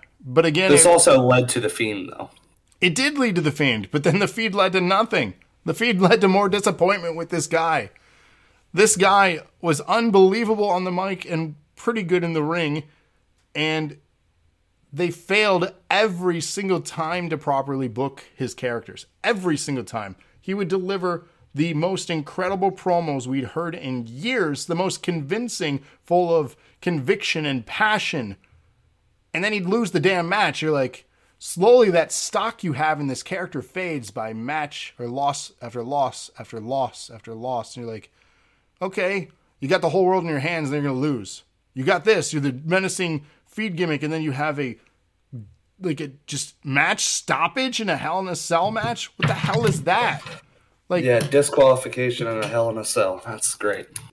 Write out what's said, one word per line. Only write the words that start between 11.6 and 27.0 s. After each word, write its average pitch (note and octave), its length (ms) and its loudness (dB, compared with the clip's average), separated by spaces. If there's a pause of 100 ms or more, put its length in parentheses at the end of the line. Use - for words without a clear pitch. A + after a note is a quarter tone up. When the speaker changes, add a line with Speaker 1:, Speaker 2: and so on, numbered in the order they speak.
Speaker 1:
pretty A3+ 280 -4
good F3 200 2
in E3+ 100 -2
the D#3 100 0
ring, D#3 400 -2 (720)
and D#3 420 -2 (920)
they F3 180 -2
failed F#3+ 640 0 (160)
every F3+ 520 0
single F#3+ 400 -2
time E3+ 480 -6
to D#3 80 -4
properly C3+ 500 -2
book C3 360 -6 (120)
his B2 180 -6
characters. A#2 520 -8 (180)
Every F#3 340 0
single C3 280 -6
time. G2+ 300 -10 (260)
He F#3+ 120 -6
would G3 140 -2
deliver F3+ 580 -2 (300)
the D#3+ 200 0
most E3+ 340 -2
incredible F#3 600 -2
promos E3+ 560 -2
we'd C3 160 -2
heard E3 320 -6
in B2+ 320 -6
years, D#3 580 -2
the E3+ 100 -2
most F#3 280 -2
convincing, E3 800 -4 (220)
full F3 320 2
of D3 220 0 (240)
conviction E3 640 -2